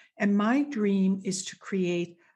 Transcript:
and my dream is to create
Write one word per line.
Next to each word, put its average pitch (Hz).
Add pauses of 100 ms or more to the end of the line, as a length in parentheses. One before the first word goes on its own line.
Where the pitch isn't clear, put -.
(180)
and 202
my 226
dream 196
is 185
to -
create 175 (180)